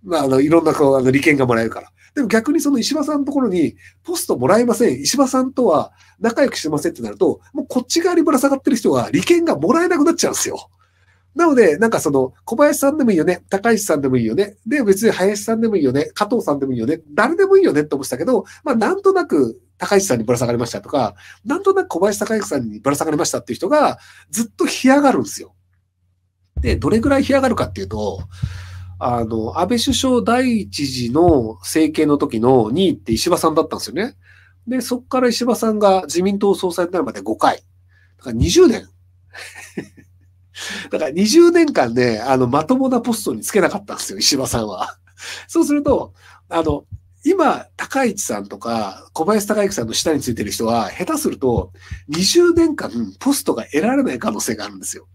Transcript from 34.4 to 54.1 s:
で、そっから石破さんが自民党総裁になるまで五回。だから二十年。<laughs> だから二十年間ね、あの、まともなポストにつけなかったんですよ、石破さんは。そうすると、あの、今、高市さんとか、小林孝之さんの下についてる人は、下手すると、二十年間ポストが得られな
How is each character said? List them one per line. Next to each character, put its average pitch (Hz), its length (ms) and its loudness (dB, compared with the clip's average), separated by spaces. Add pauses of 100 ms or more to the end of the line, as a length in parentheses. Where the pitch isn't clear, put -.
で、 254 120 -4
そ 254 180 -4
っ 254 100 -14
か 254 140 -2
ら 254 80 2
石 240 140 -4
破 240 120 0
さ 226 160 -2
ん 214 80 -2
が 190 240 4
自 170 180 -4
民 202 160 0
党 202 160 2
総 175 180 -2
裁 175 140 -2
に 175 60 -8
な 180 80 -2
る 147 60 -2
ま 113 60 -8
で 104 100 -12
五 107 140 -4
回。 - 280 0 (540)
だ - 80 -20
か 131 40 -12
ら 117 40 -8
二 165 180 0
十 349 160 6
年。 214 200 0 (960)
<laughs> - 1080 -16
だ - 80 -6
か 160 60 -2
ら 139 60 -4
二 180 140 0
十 339 240 8
年 339 240 4
間 120 220 0
ね、 120 240 2
あ 131 180 2
の、 127 100 4
ま 139 160 2
と 254 140 0
も 262 120 0
な 247 120 0
ポ 240 120 -2
ス - 100 -6
ト - 100 -4
に 214 80 -8
つ - 100 -10
け 214 80 2
な 208 120 2
か 196 80 -8
っ - 60 -18
た - 100 -12
ん - 20 -16
で - 60 -10
す - 100 -10
よ、 98 60 -12
石 - 180 0
破 - 80 -2
さ 120 160 -4
ん 107 60 -4
は。 92 320 -10 (480)
そ 339 140 0
う 269 40 4
す 285 80 0
る 294 80 0
と、 262 320 0 (340)
あ 170 140 -2
の、 147 240 -2 (400)
今、 311 400 2 (120)
高 - 280 -4
市 - 180 -4
さ 107 160 -6
ん 98 60 -10
と 101 140 -16
か、 113 540 -6
小 160 120 -4
林 208 220 0
孝 208 160 0
之 196 100 -2
さ 123 100 -6
ん 113 40 -6
の 107 60 -8
下 165 200 -2
に 139 80 -2
つ - 60 -8
い 117 80 -4
て - 80 -6
る 101 80 -6
人 117 160 -4
は、 110 240 -2
下 185 220 -6
手 294 40 -2
す - 100 -4
る 147 120 -6
と、 117 320 -2 (360)
二 156 140 -4
十 339 300 4
年 330 240 2
間 - 160 -10 (280)
ポ 277 140 0
ス - 100 -4
ト - 120 -2
が 113 80 -6
得 143 180 -2
ら 240 140 0
れ 277 80 2
な 165 100 -2